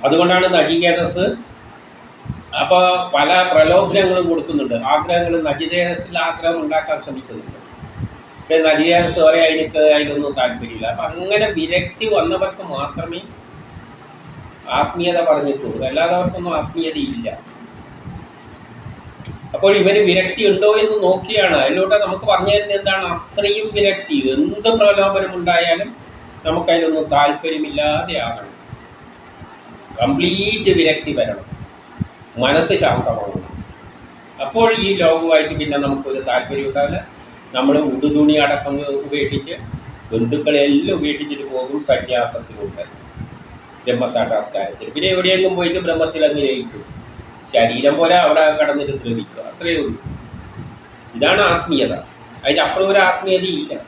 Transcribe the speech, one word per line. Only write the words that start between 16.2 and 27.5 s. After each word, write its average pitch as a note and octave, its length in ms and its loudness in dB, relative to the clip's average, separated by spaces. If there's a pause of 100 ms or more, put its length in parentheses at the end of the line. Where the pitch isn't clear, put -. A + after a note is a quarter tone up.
ആത്മീയതയില്ല. C#3+ 680 -6 (2250)
അപ്പോൾ G3 160 4 (100)
ഇവന് G3+ 260 4
വിരക്തി F3+ 420 2
ഉണ്ടോ G3 200 4 (120)
എന്ന് G#3+ 140 2 (100)
നോക്കിയാണ്. F#3 580 2
അതിലൂടെ F#3 400 2
നമുക്ക് F#3+ 280 -4
പറഞ്ഞു F#3+ 240 2
തരുന്നത് G#3 240 0
എന്താണ്? F#3+ 260 -2 (100)
അത്രയും G#3 600 -4
വിരക്തി, G3+ 420 0 (160)
എന്ത് G#3 360 0 (100)
പ്രലോഭനം G3 600 4
ഉണ്ടായാലും E3+ 500 2 (560)
നമുക്കതിലൊന്നും E3 680 0
താല്പര്യമില്ലാതെ D3+ 1000 0 (100)